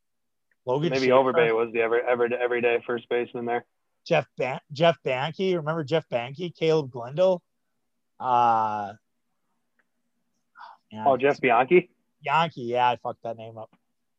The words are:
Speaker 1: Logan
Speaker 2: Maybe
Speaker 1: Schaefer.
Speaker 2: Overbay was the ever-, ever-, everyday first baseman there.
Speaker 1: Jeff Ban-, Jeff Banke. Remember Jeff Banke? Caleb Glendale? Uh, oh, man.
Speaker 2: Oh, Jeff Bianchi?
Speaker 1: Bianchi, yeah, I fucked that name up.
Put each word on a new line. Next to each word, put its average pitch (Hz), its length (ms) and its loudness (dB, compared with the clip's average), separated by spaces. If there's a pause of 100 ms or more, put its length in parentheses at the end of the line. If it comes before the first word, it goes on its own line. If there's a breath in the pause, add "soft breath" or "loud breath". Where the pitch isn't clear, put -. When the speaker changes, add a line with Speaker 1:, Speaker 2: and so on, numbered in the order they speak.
(680)
Speaker 1:
Logan 135 240 -2
Speaker 2:
Maybe 131 160 0
Speaker 1:
Schaefer. 123 80 4
Speaker 2:
Overbay 123 400 4
was 113 180 -2
the 117 80 0
ever-, 113 220 2
ever-, 120 320 0
everyday 120 520 0
first 120 220 -6
baseman 120 380 -4
there. 120 180 -4 (420)
Speaker 1:
Jeff 151 200 0 (100)
Ban-, 135 240 -6 (120)
Jeff 160 320 2
Banke. 156 520 -2
Remember 160 280 -4
Jeff 151 240 -2
Banke? 139 460 -6
Caleb 156 360 0
Glendale? 151 520 -2 (800)
Uh, 113 720 2
oh, 110 40 -18 (2000 loud breath)
man. 110 140 -12
Speaker 2:
Oh, 131 100 4
Jeff 135 240 0
Bianchi? 131 500 2 (320)
Speaker 1:
Bianchi, 143 400 -2
yeah, 123 280 0
I 120 60 -2
fucked 117 280 -12
that 117 120 -8
name 113 220 -16
up. 110 120 -16 (480)